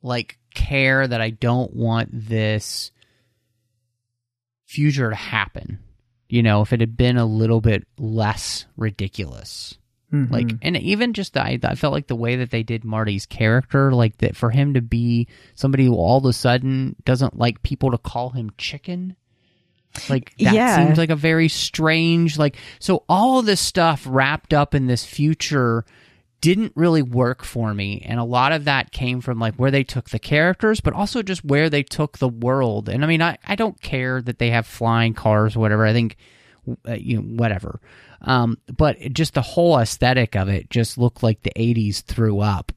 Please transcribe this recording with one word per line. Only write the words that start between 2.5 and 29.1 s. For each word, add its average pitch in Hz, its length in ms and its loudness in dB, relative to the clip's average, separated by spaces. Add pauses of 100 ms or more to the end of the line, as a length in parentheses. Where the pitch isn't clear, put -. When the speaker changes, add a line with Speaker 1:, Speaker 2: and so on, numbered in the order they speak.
Speaker 1:
future 139 440 0
to 104 60 -6
happen, - 640 -6 (500)
you 120 140 2
know, 107 200 4
if 107 100 0
it 120 80 0
had 117 160 -2
been 123 200 2
a 117 100 2
little 110 340 2
bit 107 260 0 (120)
less 110 680 -4 (100)
ridiculous. 95 1000 -8 (360)
Speaker 2:
Mm-hmm. 135 200 0
Speaker 1:
Like, 117 200 0 (100)
and 160 140 0
even 208 360 0
just 202 220 -8
the, - 80 0
I, 131 220 -2
I - 100 0
felt 139 180 -2
like 143 140 -4
the - 80 -4
way 117 220 -2
that 127 140 -4
they 113 120 -2
did 113 220 -6
Marty's 107 420 -2
character, 131 680 2
like, 117 260 2
that - 180 0
for 120 140 0
him 139 240 2
to 131 80 4
be 120 440 0 (300)
somebody 135 300 4
who 123 100 4
all 95 220 4
of 135 60 -2
a 127 80 4
sudden 131 640 0 (100)
doesn't 131 320 0
like 117 260 -2
people 135 280 -2
to 120 80 0
call 123 320 -8
him 120 260 -8
chicken, 180 600 -10 (920)
like, 135 300 -4
that - 160 4
Speaker 2:
Yeah. 214 320 4
Speaker 1:
seems 156 120 4
like 165 120 2
a 160 60 2
very 160 320 2
strange, 160 880 0
like, 147 180 2 (220)
so - 300 -2
all 247 320 4
of 233 60 0
this 202 140 2
stuff 165 480 0
wrapped 135 460 0
up 143 200 2
in 135 120 2
this 123 180 0
future 135 800 0 (560)
didn't 185 360 2
really 165 240 4
work 123 420 -2
for 113 300 -4
me. 101 320 -6
And 120 160 -4
a 117 40 -2
lot 123 280 2
of 151 140 -2
that 135 260 0
came 127 300 -4